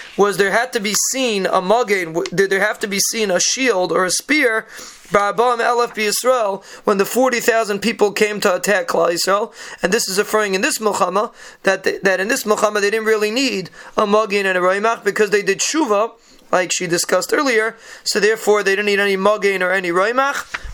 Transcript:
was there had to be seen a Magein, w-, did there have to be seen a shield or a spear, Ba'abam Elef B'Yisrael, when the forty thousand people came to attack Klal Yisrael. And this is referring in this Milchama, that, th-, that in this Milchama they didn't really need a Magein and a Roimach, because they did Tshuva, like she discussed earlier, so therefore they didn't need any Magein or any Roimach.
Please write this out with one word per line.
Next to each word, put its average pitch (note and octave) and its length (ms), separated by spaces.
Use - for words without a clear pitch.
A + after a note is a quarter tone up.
was G3 220
there G3 140
had A#3+ 220
to A#3 60
be G3+ 140
seen A3+ 380
a F#3 140
Magein, G3 460
w-, D#3+ 180
did F#3 260
there F#3+ 80
have G#3+ 220
to A3 60
be G3 120
seen G#3+ 220
a F3+ 80
shield F#3+ 520
or F3+ 140
a F3+ 60
spear, A#3 560
Ba'abam G3+ 520
Elef A#3 360
B'Yisrael, G#3+ 680
when G3+ 120
the G3 80
forty A#3+ 340
thousand A3 400
people G#3 320
came G#3 300
to G3+ 120
attack F3+ 360
Klal F3 240
Yisrael. G3+ 400
And F#3+ 100
this A#3 160
is F#3+ 100
referring G#3 360
in F#3+ 80
this C#4+ 180
Milchama, G3+ 540
that, F#3+ 200
th-, - 180
that F#3 180
in G3 80
this C4 160
Milchama G#3 380
they G3+ 100
didn't A3 160
really G#3+ 240
need A3 380
a G#3+ 80
Magein G3+ 400
and F#3 120
a F3+ 40
Roimach, G3+ 420
because G3+ 260
they G3+ 120
did F#3+ 180
Tshuva, A3+ 520
like F3+ 220
she F3+ 120
discussed F3 480
earlier, A3+ 440
so - 160
therefore G#3 420
they G3 120
didn't G#3 140
need G3+ 120
any G3+ 160
Magein G3 460
or F3+ 100
any F#3 180
Roimach. A#3+ 560